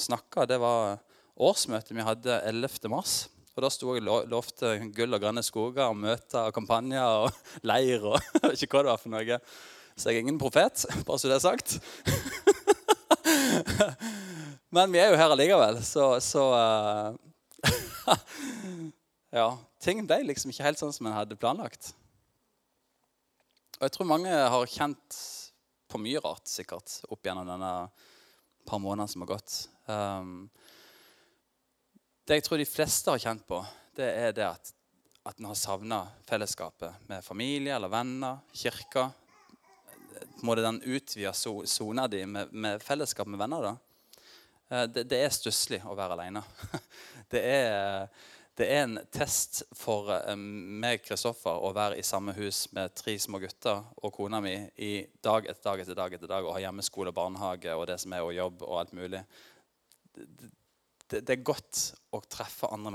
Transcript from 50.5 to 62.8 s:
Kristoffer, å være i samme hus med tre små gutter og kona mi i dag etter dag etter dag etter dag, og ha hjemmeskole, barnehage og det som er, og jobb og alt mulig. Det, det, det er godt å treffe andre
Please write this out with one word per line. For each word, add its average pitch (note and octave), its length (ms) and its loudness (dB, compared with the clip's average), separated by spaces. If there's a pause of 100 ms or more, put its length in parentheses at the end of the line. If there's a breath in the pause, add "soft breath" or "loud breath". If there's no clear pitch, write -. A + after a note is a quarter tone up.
Kristoffer, G#2 560 -4
å F#2+ 80 -2
være G2+ 300 -2
i - 20 -8
samme G2 320 -4
hus G2+ 300 -4 (100)
med F#2+ 240 -6
tre - 160 -4
små G2+ 240 -6
gutter G2+ 460 -4 (180)
og G#2 100 -6
kona G2+ 300 -4
mi F#2+ 120 -4 (280)
i G#2 240 -6 (160)
dag A2 240 2
etter - 160 -12
dag G2 180 -4
etter F2+ 140 -10
dag F#2 220 -6
etter E2+ 100 -16
dag, F#2+ 180 -4
og E2+ 120 -4
ha F#2+ 80 -6
hjemmeskole, F#2+ 500 -6
barnehage F2+ 560 -4
og E2 160 -4
det F2+ 160 -6
som F#2+ 100 -12
er, F2 140 -4
og F2 80 -6
jobb F2+ 320 -6
og F2 140 -4
alt F2 180 -8
mulig. F#2 220 -10 (880 soft breath)
Det, - 140 -20 (840)
det, G#2+ 140 -6
det B2+ 160 -2
er B2+ 100 -8
godt - 360 -4 (280)
å A#2+ 160 -6
treffe - 480 -8
andre G#2+ 200 -8